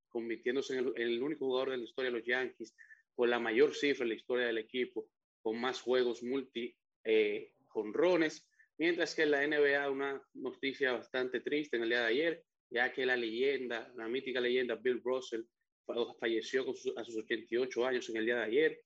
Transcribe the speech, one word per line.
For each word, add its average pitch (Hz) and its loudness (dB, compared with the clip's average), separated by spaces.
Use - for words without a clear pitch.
convirtiéndose 120 -2
en 127 0
el, 135 -2
en 117 -2
el 117 0
único 143 -4
jugador 131 0
de 131 -2
la 120 -6
historia 127 -4
de 120 -2
los 113 -6
Yankees 120 -4
con 120 4
la 120 2
mayor 117 4
cifra 135 0
en 117 -2
la 110 -2
historia 123 -2
del 117 0
equipo, 113 -4
con 113 -2
más 123 -2
juegos 120 2
multi, 123 -6
eh, 110 2
jonrones, 156 0
mientras 170 0
que 165 0
en 151 4
la 143 2
N 147 2
B 143 6
A 143 0
una 139 -4
noticia 131 -2
bastante 123 -2
triste 147 -2
en 117 0
el 113 0
día 120 2
de 117 2
ayer, 160 2
ya 123 0
que 135 -2
la 127 2
leyenda, 123 -2
la 113 -10
mítica 127 -4
leyenda 123 2
Bill 117 0
Russell 123 -4
fa-, 113 -4
falleció 113 0
con 127 -4
su, 123 -6
a 117 -8
sus 117 -10
ochenta 110 -4
y 113 0
ocho 123 0
años 123 -2
en 113 -4
el 110 0
día 120 2
de 117 0
ayer, 147 2